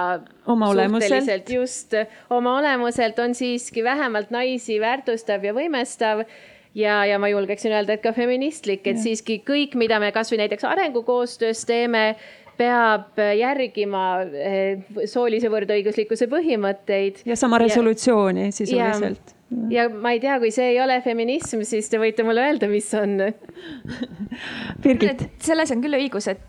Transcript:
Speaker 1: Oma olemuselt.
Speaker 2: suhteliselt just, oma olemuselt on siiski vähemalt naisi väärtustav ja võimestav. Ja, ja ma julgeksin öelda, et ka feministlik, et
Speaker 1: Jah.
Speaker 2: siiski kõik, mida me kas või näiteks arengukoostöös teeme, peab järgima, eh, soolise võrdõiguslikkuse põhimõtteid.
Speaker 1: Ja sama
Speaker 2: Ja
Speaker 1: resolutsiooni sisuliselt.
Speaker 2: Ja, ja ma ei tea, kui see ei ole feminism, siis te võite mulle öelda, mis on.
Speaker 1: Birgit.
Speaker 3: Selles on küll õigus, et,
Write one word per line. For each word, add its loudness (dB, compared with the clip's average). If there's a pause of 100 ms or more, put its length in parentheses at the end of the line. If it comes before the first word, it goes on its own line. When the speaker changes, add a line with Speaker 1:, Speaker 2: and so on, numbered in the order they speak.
(460)
Speaker 1:
Oma 2
olemuselt. 2
Speaker 2:
suhteliselt 0
just, -4 (340)
oma 2
olemuselt 0
on 0
siiski -4
vähemalt -2
naisi -2
väärtustav -2
ja -2
võimestav. -2 (520)
Ja, 4
ja 2
ma 2
julgeksin 0
öelda, 2
et -8
ka 2
feministlik, -2
et -2
Speaker 1:
Jah. -2
Speaker 2:
siiski -2
kõik, -2
mida 2
me 0
kas -2
või 0
näiteks -2
arengukoostöös -2
teeme, 2 (540)
peab 2 (200)
järgima, -2 (340)
eh, -2 (240)
soolise 0
võrdõiguslikkuse 0
põhimõtteid. 0
Speaker 1:
Ja -2
sama 4
Speaker 2:
Ja 6
Speaker 1:
resolutsiooni 4
sisuliselt. 0
Speaker 2:
Ja, -20 (340)
ja 2
ma -4
ei 2
tea, 0
kui 2
see 2
ei 4
ole 2
feminism, -2
siis -4
te 0
võite 2
mulle 2
öelda, 0
mis 0 (100)
on. 0 (1700)
Speaker 1:
Birgit. 2 (200)
Speaker 3:
Selles 0
on -2
küll -2
õigus, -2
et, -12